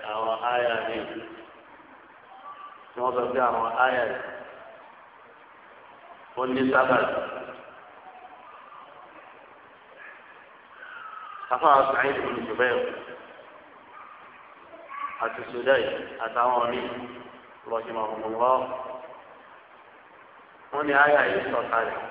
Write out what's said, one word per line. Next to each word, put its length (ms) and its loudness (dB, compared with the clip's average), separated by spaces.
àwọn 380 -2
áyà 400 2
mi, 160 -4
tí 120 -16
wọ́n 160 0
sọ 120 2
pé 140 0
àwọn 360 2
áyà 280 4
yìí, 160 -2
ó 120 -6
ní 220 0
sábàbí. 480 6
Afáà 420 6
Sa'id 300 2
ibn 260 -2
Jubayr 380 2
àti 260 -4
Sudai 400 2
àtàwọn 500 2
míì, 140 -2
rahimahumullah. 960 0
Wọ́n 180 -2
ní 80 2
áyà 300 8
yìí 200 2
sọ̀kalẹ̀ 560 0